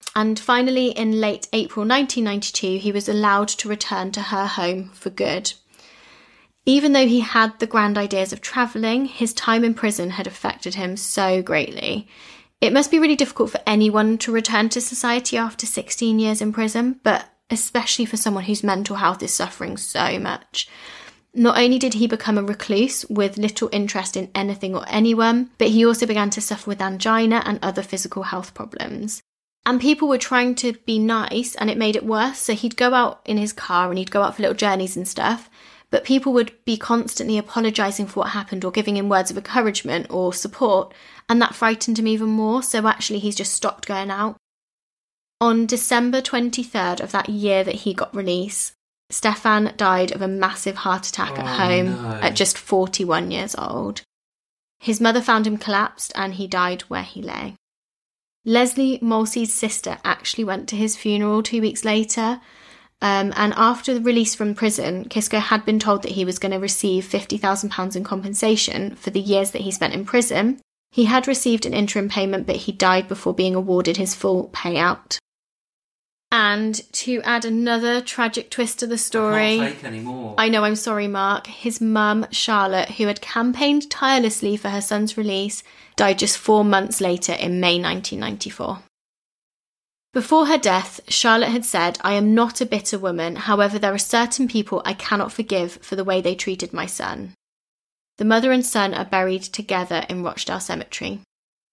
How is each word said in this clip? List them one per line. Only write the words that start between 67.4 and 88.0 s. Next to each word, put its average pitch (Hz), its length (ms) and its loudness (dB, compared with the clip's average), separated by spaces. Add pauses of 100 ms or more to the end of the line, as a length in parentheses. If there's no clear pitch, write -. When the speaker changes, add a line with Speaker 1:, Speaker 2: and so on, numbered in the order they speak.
Speaker 1:
pounds 185 260 -4
in 190 80 -4
compensation 202 920 0
for - 140 -12
the 202 120 -2
years 196 320 2
that 208 100 -4
he 196 80 -6
spent - 240 -2
in 196 100 -6
prison. 233 560 2 (300)
He 233 160 4
had 254 200 2
received 240 380 2
an - 80 -4
interim 202 380 0
payment, 196 360 -2
but 185 100 -2
he - 160 -6
died 190 360 2
before - 260 -2
being 185 200 2
awarded 180 420 2
his 185 180 -2
full 190 360 0
payout. - 640 -2 (1160)
And 214 420 2 (180)
to 247 300 -4
add 233 220 0
another 233 560 0
tragic 240 500 -4
twist 240 280 -4
to 240 80 -4
the 226 120 -2
story, 214 560 2
Speaker 2:
I - 20 2
can't 226 200 0
take - 80 -16
anymore. 240 540 -10
Speaker 1:
I 220 100 4
know, 220 140 2
I'm 214 140 2
sorry, 208 320 -4
Mark. 202 400 -2
His 226 320 -8
mum, 220 500 2
Charlotte, 196 600 0
who 214 180 0
had 208 120 -4
campaigned 285 680 0
tirelessly 233 680 2
for 208 120 -6
her 202 120 -2
son's 214 360 -2
release, 208 480 -2 (320)
died 196 240 4
just 208 180 0
four 214 260 4
months 202 360 2
later 180 320 0
in 180 260 -2
May 175 200 4
nineteen 180 420 -4